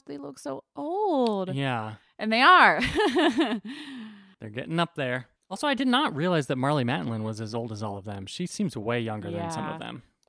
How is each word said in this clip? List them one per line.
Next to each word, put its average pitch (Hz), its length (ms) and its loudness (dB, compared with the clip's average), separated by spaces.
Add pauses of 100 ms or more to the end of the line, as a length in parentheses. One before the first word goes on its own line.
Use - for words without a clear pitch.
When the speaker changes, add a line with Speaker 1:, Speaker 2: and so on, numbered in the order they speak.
Speaker 1:
they - 120 -12
look 285 220 -14
so - 240 -8 (120)
old." 277 800 0
Speaker 2:
Yeah. 120 420 -2 (220)
Speaker 1:
And 220 140 -2
they 233 100 4
are. 269 400 8
<laughs> 277 800 2 (800)
Speaker 2:
They're 110 100 -10
getting 135 300 -4
up 170 160 0
there. 127 320 -4 (220)
Also, 196 180 -4
I 277 60 2
did 262 140 0
not 254 280 2
realize 160 320 2
that 139 100 0
Marlee 135 280 2
Matlin 120 380 -2
was 110 180 -4
as 110 120 -8
old 117 180 -4
as 104 120 -6
all 101 140 -6
of 95 80 -12
them. 101 200 -8
She - 200 -6
seems 185 320 -4
way 117 240 -2
younger 107 280 -6
than 170 220 -4
some 160 140 -4
of 156 80 -6
Speaker 1:
Yeah. 160 60 -10
Speaker 2:
them. - 240 -12 (260)